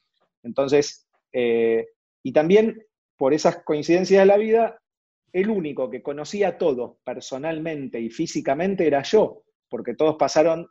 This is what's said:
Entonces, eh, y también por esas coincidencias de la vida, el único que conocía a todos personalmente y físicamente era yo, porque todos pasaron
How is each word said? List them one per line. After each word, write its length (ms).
Entonces, 640
eh, 540
y 100
también 500
por 180
esas 280
coincidencias 600
de 40
la 100
vida, 420
el 180
único 400
que 120
conocía 460
a 100
todos 460
personalmente 960
y 100
físicamente 760
era 160
yo, 400
porque 260
todos 220
pasaron 540